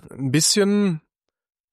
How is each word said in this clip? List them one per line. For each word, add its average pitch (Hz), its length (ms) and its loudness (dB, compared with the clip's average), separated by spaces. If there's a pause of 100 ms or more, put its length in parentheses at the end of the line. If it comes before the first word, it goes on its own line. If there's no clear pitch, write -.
(120)
ein 131 200 -6
bisschen 196 720 2 (720)